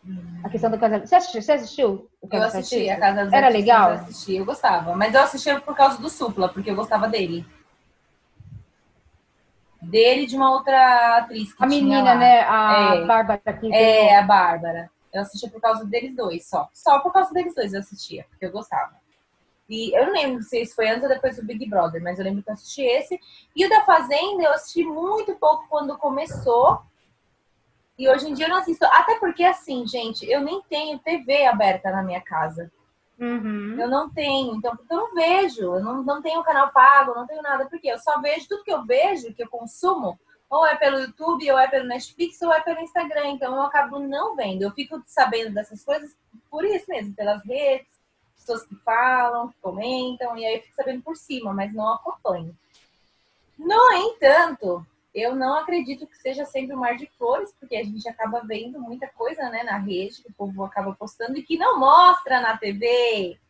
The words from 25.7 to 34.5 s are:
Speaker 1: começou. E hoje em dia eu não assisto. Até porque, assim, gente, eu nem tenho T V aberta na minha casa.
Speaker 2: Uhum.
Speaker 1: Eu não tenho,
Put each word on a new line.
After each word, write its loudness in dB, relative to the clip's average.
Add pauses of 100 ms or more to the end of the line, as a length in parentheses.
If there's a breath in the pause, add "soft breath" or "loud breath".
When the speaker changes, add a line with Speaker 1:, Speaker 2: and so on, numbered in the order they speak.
Speaker 1:
começou. 0 (1160)
E 2
hoje 4
em -6
dia -4
eu 0
não 2
assisto. -2
Até 6
porque, -2
assim, 0
gente, -8
eu 2
nem -6
tenho -6
T -4
V 2
aberta 2
na -4
minha -6
casa. -8 (480)
Speaker 2:
Uhum. -8
Speaker 1:
Eu -4
não -2
tenho, -4